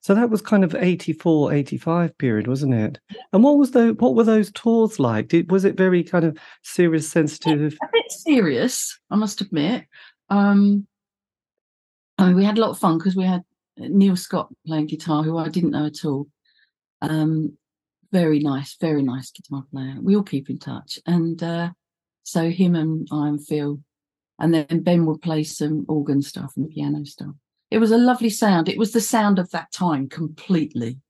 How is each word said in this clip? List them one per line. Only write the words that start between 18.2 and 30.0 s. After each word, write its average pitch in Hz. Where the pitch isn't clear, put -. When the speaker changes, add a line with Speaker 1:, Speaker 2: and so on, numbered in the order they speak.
Speaker 2:
nice, 143
very 156
nice 127
guitar -
player. 135
We 196
all 202
keep 139
in -
touch. -
And, 165
uh, 170
so 165
him 180
and 160
I 147
and 147
Phil, 147
and 165
then 160
Ben 175
would 156
play 156
some 151
organ 143
stuff 139
and 135
piano 147
stuff. 147
It 214
was 220
a 226
lovely 240
sound. 185
It -
was 208
the 226
sound 208
of 175
that -
time 147